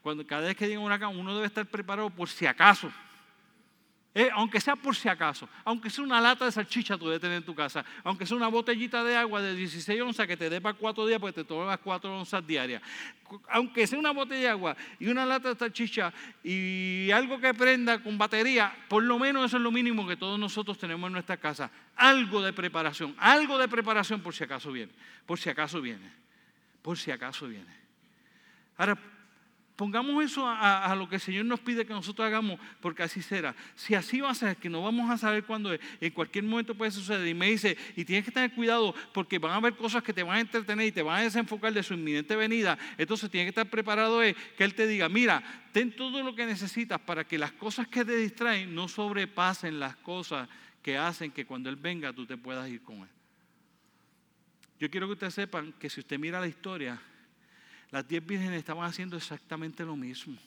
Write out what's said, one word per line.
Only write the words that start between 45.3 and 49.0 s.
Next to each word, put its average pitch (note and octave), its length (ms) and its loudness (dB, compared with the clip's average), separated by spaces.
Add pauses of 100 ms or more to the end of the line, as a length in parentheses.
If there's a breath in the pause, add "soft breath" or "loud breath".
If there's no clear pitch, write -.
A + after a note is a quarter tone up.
ten A3+ 220 2
todo C4 300 -4
lo B3+ 100 -4
que A#3 100 -4
necesitas G#3 540 -4
para D#3+ 240 -4
que D#3 160 -4
las D3 140 -2
cosas G#3+ 340 -6
que A#3+ 180 -2
te A#3 120 0
distraen G#3+ 580 -2
no F3 140 -4
sobrepasen F#3 880 -2